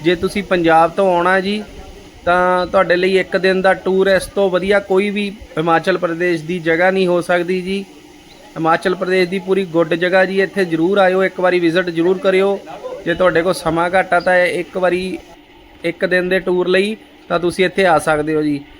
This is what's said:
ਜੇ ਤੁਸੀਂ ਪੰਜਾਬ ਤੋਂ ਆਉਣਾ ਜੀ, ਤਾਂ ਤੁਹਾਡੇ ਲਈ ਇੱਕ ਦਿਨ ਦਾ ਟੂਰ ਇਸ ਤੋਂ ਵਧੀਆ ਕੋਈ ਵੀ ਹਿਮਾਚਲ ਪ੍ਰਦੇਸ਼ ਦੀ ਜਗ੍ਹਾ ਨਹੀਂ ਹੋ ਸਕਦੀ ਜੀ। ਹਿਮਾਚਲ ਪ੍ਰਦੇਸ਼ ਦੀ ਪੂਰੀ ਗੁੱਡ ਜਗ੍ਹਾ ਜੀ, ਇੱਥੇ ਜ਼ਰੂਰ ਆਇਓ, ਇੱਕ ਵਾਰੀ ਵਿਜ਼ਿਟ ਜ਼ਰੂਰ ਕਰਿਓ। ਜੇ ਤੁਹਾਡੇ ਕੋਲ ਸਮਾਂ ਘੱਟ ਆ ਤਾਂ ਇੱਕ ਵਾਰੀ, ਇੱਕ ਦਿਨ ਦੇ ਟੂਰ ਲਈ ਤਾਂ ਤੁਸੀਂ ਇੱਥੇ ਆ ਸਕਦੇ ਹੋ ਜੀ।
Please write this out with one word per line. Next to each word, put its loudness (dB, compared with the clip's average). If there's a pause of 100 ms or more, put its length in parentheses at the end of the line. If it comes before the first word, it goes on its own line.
ਜੇ 2
ਤੁਸੀਂ -4
ਪੰਜਾਬ 2
ਤੋਂ 0
ਆਉਣਾ 2
ਜੀ, -4 (640)
ਤਾਂ 0
ਤੁਹਾਡੇ 2
ਲਈ 2
ਇੱਕ -2
ਦਿਨ 0
ਦਾ 4
ਟੂਰ 0
ਇਸ 2
ਤੋਂ 0
ਵਧੀਆ 0
ਕੋਈ 0
ਵੀ -4 (280)
ਹਿਮਾਚਲ 0
ਪ੍ਰਦੇਸ਼ -2
ਦੀ -6
ਜਗ੍ਹਾ 0
ਨਹੀਂ 0
ਹੋ 0
ਸਕਦੀ -2
ਜੀ। -6 (720)
ਹਿਮਾਚਲ 0
ਪ੍ਰਦੇਸ਼ 0
ਦੀ -2
ਪੂਰੀ -2
ਗੁੱਡ 0
ਜਗ੍ਹਾ 2
ਜੀ, -2
ਇੱਥੇ 0
ਜ਼ਰੂਰ 0
ਆਇਓ, 4
ਇੱਕ -2
ਵਾਰੀ 2
ਵਿਜ਼ਿਟ 0
ਜ਼ਰੂਰ 0
ਕਰਿਓ। 0 (460)
ਜੇ -2
ਤੁਹਾਡੇ 2
ਕੋਲ 0
ਸਮਾਂ -2
ਘੱਟ 0
ਆ 4
ਤਾਂ 2
ਇੱਕ -2
ਵਾਰੀ, -2 (680)
ਇੱਕ -4
ਦਿਨ 0
ਦੇ 0
ਟੂਰ 0
ਲਈ 0 (320)
ਤਾਂ 0
ਤੁਸੀਂ 0
ਇੱਥੇ 0
ਆ 4
ਸਕਦੇ 0
ਹੋ 0
ਜੀ। -2 (140)